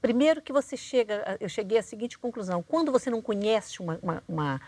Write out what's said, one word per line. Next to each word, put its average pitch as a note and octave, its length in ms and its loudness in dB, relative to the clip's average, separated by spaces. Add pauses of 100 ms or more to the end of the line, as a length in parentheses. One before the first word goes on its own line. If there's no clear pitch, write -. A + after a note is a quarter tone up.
primeiro C#4+ 400 4
que C#4 120 -12
você C4+ 240 0
chega, G#3+ 640 0
eu G#3+ 80 -4
cheguei G#3+ 300 0
à G#3+ 40 2
seguinte A3+ 340 -8
conclusão, F#3 460 -4
quando D#4 300 0
você B3+ 180 4
não A#3 100 0
conhece G#3+ 600 0
uma, E3+ 200 -4
uma, E3 280 -4
uma, D3 400 -2